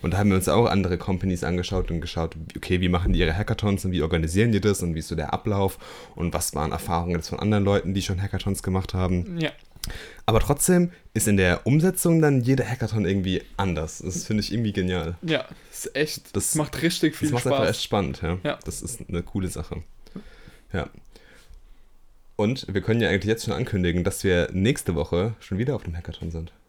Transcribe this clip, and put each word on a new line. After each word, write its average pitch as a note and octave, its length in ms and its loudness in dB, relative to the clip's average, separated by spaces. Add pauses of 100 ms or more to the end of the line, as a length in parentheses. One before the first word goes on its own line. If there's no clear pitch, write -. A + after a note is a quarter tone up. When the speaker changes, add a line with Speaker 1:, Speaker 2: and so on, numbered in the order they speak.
Speaker 1:
und E2 100 0
da F2+ 80 0
haben G#2 100 6
wir F#2+ 80 6
uns F2+ 100 2
auch G#2+ 200 6
andere F2+ 300 2
Companies F#2 460 -2
angeschaut F2+ 480 -2
und E2+ 80 -2
geschaut, D#2+ 380 -4
wie, D#2+ 200 -12
okay, F2+ 220 0
wie F2+ 80 2
machen F2 240 2
die F2 80 4
ihre E2 160 2
Hackathons G2+ 480 0
und F#2+ 80 -2
wie F2 100 0
organisieren E2+ 520 2
die G2 80 2
das G2+ 200 2
und E2+ 140 -2
wie D#2+ 40 -2
ist - 100 -10
so D#2+ 60 -4
der D2+ 180 -2
Ablauf G2 440 0 (380)
und E2+ 180 -2
was - 220 -4
waren D2+ 160 0
Erfahrungen E2+ 460 -2
jetzt E2 100 -6
von - 140 -8
anderen G#2 240 2
Leuten, G2 280 2
die G2 80 0
schon F#2 200 -2
Hackathons G2 420 -4
gemacht F#2+ 300 -2
haben. F#2 480 0
Speaker 2:
Ja. D#3 100 -2 (760)
Speaker 1:
Aber A2 140 4
trotzdem F3 520 4 (220)
ist A2 140 0
in G2+ 80 6
der F#2 320 4
Umsetzung E3 540 4
dann C#3+ 180 6
jeder B2 260 2
Hackathon A2 400 -2
irgendwie F#2 360 2 (160)
anders. E2 400 -2
Das F2+ 280 -8
finde G#2+ 160 0
ich - 120 -4
irgendwie A2 180 0
genial. F2+ 520 -2
Speaker 2:
Ja, D#3+ 200 -2 (260)
das - 180 -12
ist - 100 -10
echt, - 300 -2
Speaker 1:
Das, - 40 -20 (200)
Speaker 2:
das - 40 0
macht D3 260 -2
richtig E3 360 0
viel D#3 100 -2
Speaker 1:
das C#3+ 60 0
macht's A#2+ 140 0
Speaker 2:
Spaß. C3+ 120 2
Speaker 1:
einfach C3+ 100 2
echt - 140 -2
spannend, F2+ 400 -2
ja. E2+ 220 -2
Speaker 2:
Ja. D3 180 -4
Speaker 1:
Das - 180 -10
ist - 280 -10
eine E2+ 140 -4
coole F#2 260 -4
Sache. D#2+ 340 -8 (880)
Ja. F2 160 -4 (1500)
Und A2+ 380 0
wir F#2+ 80 0
können A2 200 2
ja F#2 80 2
eigentlich F#2 200 2
jetzt A2+ 160 0
schon A2 80 -2
ankündigen, F2 500 2
dass F#2+ 200 -2
wir F2 280 4
nächste F#2+ 440 0
Woche F2 440 0
schon - 180 -6
wieder B2+ 180 -2
auf - 80 -8
dem E2+ 120 -8
Hackathon E2+ 360 -10
sind. E2 200 -8 (180)